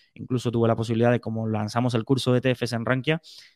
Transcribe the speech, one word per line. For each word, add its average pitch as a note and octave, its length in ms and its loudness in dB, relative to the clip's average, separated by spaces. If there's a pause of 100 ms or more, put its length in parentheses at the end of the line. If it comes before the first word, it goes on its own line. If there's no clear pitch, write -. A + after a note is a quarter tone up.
(140)
Incluso B2 380 -4
tuve A#2 160 2
la A2+ 80 4
posibilidad A2+ 360 2
de, A#2+ 80 2
como A2+ 280 -6
lanzamos A2 480 0
el A2 80 0
curso C3 300 0
de B2+ 40 4
E A#2+ 40 0
T C3 120 2
Fs A#2+ 200 -4
en A2+ 120 -4
Rankia, C3 340 0 (360)